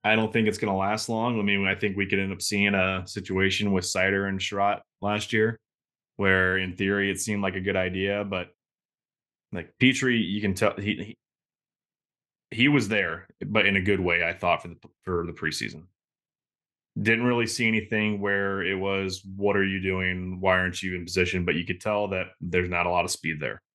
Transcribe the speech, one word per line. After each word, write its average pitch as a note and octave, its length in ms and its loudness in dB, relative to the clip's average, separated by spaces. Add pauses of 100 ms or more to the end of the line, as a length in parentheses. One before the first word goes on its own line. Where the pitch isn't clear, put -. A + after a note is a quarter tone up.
I G#2+ 120 4
don't A2 160 0
think A2+ 160 2
it's G2+ 100 0
gonna G2 200 0
last G#2 320 -2
long. A2+ 300 0
I G2+ 40 0
mean, G2+ 240 2
I F#2+ 80 2
think G2 220 -2
we G2+ 80 0
could G2 140 0
end F#2+ 120 -2
up F#2 100 -8
seeing G2+ 320 0
a F#2 320 0
situation G2 680 0
with F#2 100 2
Seider G2 460 0
and F#2+ 100 -4
Sherratt G2+ 400 0 (220)
last G#2 320 -2
year, A2+ 240 2 (600)
where F#2+ 400 4
in F#2 180 -4
theory G2 360 2
it F#2+ 80 -4
seemed G#2 220 -2
like G2 140 -2
a F#2+ 60 -4
good F#2+ 140 -2
idea, F#2+ 480 0
but, F#2+ 260 -6 (1000)
like, F2 280 -10
Petrie, B2+ 380 4
you G2+ 240 -2
can G2 120 0
tell G#2 240 2
he, G#2 380 -6 (1400)
he, - 60 -12
he B2 120 6
was B2+ 180 4
there, F#2+ 400 -2 (180)
but G2+ 200 2
in G2 100 4
a F#2+ 60 2
good F#2+ 180 2
way, F2 240 2
I E2+ 100 -2
thought, E2+ 280 0
for F2+ 80 -14
the, E2+ 60 -16 (280)
for F2 220 -2
the E2+ 80 -8
preseason. D2+ 500 -6 (1160)
Didn't A2+ 260 2
really A#2+ 220 2
see A2+ 200 -2
anything G#2+ 520 0
where G2 440 0
it F#2+ 120 0
was, F#2+ 460 -2 (140)
"What G2+ 200 2
are G2 100 4
you F#2+ 160 0
doing? F#2 600 -2
Why F#2 160 4
aren't F2+ 240 -2
you F#2 140 -6
in F2 100 -8
position?" F2+ 400 0
But E2+ 100 0
you E2+ 100 -2
could G#2 160 -4
tell G#2 280 0
that F#2 180 -4 (140)
there's F2+ 280 0
not F2 160 0
a F2 40 0
lot F2 160 2
of F2 60 -4
speed D#2+ 280 -6
there. B1 220 -6 (140)